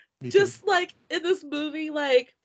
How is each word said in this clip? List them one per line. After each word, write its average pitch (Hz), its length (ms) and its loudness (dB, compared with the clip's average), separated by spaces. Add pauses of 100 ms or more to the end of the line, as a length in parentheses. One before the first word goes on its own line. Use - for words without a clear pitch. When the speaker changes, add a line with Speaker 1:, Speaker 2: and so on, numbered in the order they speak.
(200)
Speaker 1:
Me 123 100 -8
too. - 40 2
Speaker 2:
just, 392 320 2
like, 359 280 0 (160)
in 330 120 -4
this 349 220 -2
movie, 302 460 -8
like, 277 440 0 (100)